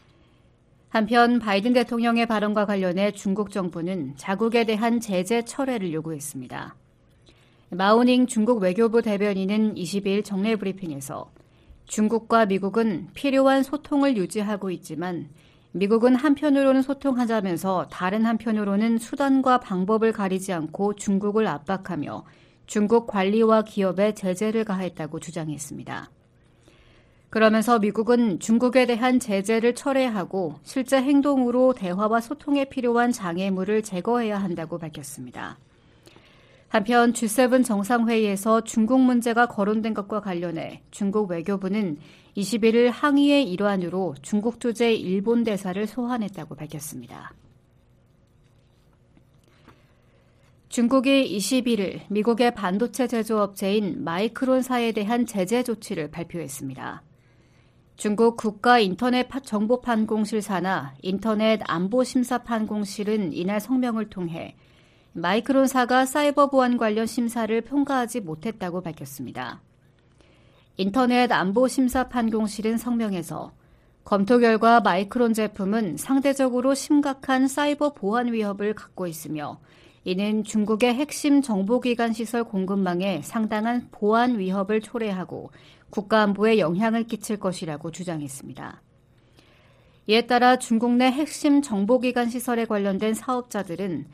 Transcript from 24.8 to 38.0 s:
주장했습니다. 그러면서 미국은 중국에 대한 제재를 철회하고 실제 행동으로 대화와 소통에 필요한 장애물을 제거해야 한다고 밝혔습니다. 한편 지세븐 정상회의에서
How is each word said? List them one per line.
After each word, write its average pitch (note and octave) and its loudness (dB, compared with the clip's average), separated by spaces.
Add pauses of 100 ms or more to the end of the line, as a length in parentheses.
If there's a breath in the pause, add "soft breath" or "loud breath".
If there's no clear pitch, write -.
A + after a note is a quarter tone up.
주장했습니다. C#3+ -10 (1200 soft breath)
그러면서 A3 4
미국은 G#3+ 2
중국에 A#3+ 2
대한 A#3+ 2
제재를 A3 0
철회하고 G#3+ -2
실제 - -2
행동으로 C4 4
대화와 G#3+ 0
소통에 C#4+ -2
필요한 A#3+ 0
장애물을 F#3+ -2
제거해야 G#3+ -2
한다고 E3+ -6
밝혔습니다. C3+ -14 (1120 soft breath)
한편 A#3+ 4
지세븐 B3 2
정상회의에서 A3 0